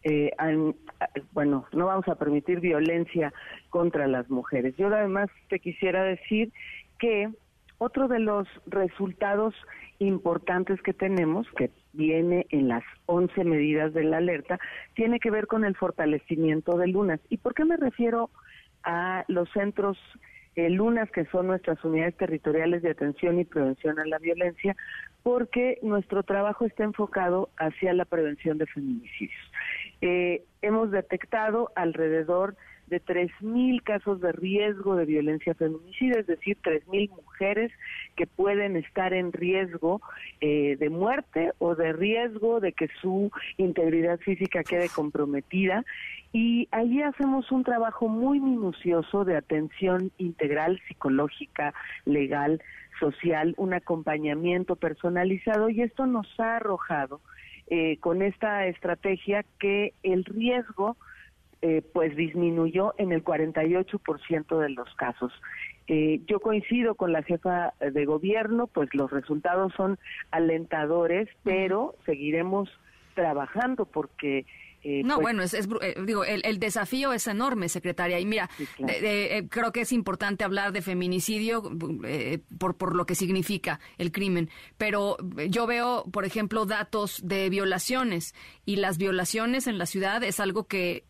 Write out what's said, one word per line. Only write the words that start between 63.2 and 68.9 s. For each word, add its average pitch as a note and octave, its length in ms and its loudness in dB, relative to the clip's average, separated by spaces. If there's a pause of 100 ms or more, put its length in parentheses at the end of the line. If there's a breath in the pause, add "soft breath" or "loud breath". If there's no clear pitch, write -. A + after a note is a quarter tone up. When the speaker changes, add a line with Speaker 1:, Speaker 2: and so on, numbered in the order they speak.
Speaker 1:
cuarenta D#3 420 0
y E3+ 100 4
ocho F#3+ 220 0
por D3 300 -6
ciento D#3+ 320 0
de D3 100 2
los B2 240 -8
casos. B2 400 -4 (540 loud breath)
Eh, D#3 400 2
yo G#3 120 0
coincido A3 540 2
con F3+ 180 0
la D#3 120 2
jefa F3 560 0
de C#3+ 260 0
gobierno, G#3+ 640 0
pues D3 260 -2